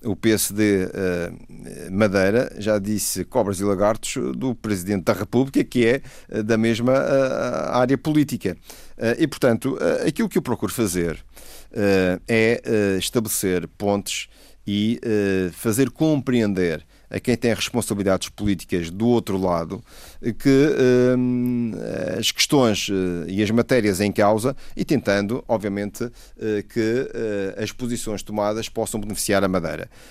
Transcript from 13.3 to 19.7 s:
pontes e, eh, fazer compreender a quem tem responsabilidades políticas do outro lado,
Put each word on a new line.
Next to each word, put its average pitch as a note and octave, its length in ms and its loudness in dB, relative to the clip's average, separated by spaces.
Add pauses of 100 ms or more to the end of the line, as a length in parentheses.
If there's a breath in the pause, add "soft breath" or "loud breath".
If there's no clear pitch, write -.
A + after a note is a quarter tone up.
pontes G2+ 520 -2 (360 soft breath)
e, G#2 380 0
eh, G2 480 0
fazer A#2 380 0
compreender A2 960 0 (240 soft breath)
a G#2 120 -6
quem A#2+ 160 0
tem A#2 160 2
responsabilidades G2+ 760 -2
políticas F#2 600 -4
do G2+ 180 -2
outro A2+ 300 2
lado, F2 440 -2 (400 loud breath)